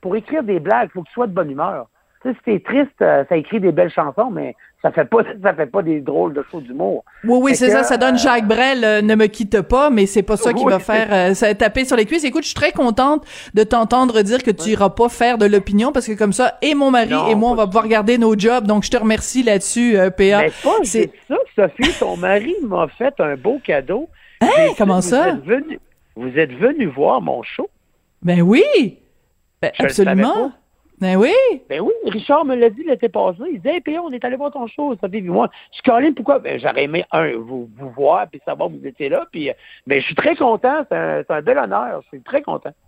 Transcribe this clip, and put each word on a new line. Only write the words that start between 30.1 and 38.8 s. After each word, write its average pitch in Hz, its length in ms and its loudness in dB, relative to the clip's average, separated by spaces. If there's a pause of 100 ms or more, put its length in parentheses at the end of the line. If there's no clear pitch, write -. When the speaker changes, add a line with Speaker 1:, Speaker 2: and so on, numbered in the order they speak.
Speaker 2:
absolument. 240 380 2
Speaker 1:
pas. 254 40 -10 (480)
Speaker 2:
Ben 185 160 0
oui. 233 160 4 (360)
Speaker 1:
Ben 139 120 -6
oui, 269 120 -2 (140)
Richard 285 380 0
me 262 100 -2
l'a 233 160 4
dit 233 140 -14
l'été 247 240 -2
passé. 190 300 -2 (140)
Il 220 80 -8
dit, « 180 100 -4
Hey, 339 100 -2
P 302 160 -6
A, 349 60 -6
on 339 80 -8
est 247 140 -12
allé 247 120 -4
voir 285 160 -6
ton 254 140 -8
show. » 294 340 -6
Ça 202 80 -6
fait, 202 120 -6
puis - 20 -10
moi, 185 260 0 (220)
je - 60 -20
suis - 60 -20
calé, 254 300 4
pourquoi ? 262 260 0
Ben, 139 220 -6
j'aurais 135 240 0
aimé, 151 260 -4
un, 160 260 0
vous, 120 400 -10
vous 135 140 -14
voir, 147 400 0
puis 143 140 -20
savoir 151 260 -6
où 160 100 -16